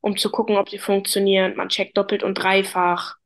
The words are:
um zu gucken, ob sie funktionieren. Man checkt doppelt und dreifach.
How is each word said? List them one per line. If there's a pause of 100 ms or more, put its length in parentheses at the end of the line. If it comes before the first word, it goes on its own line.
um
zu
gucken,
ob
sie
funktionieren.
Man
checkt
doppelt
und
dreifach.